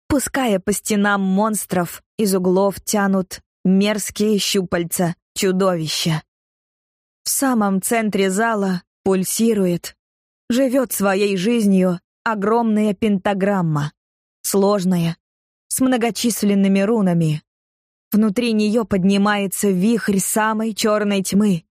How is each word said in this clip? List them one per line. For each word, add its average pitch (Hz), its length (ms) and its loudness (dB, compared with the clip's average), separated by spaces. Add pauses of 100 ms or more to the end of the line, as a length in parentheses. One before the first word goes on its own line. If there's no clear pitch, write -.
пуская 247 540 0
по 208 120 -2
стенам 202 480 0
монстров, 190 840 -2 (120)
из 208 160 0
углов 185 480 0
тянут 196 600 -2 (240)
мерзкие 208 760 0
щупальца 175 760 -2 (180)
чудовища. 180 880 0 (1040)
В - 40 -10
самом 208 540 0
центре 208 480 0
зала 196 520 -2 (200)
пульсирует, 190 920 0 (520)
живет 254 440 0
своей 196 440 0
жизнью 190 600 2 (240)
огромная 214 720 0
пентаграмма, 190 960 0 (520)
сложная, 185 720 0 (500)
с - 140 -4
многочисленными 214 1040 0
рунами. 175 600 0 (680)
Внутри 220 400 2
нее 214 320 2
поднимается 202 880 0
вихрь 196 500 0
самой 220 520 -2
черной 202 520 0
тьмы, 190 400 0 (140)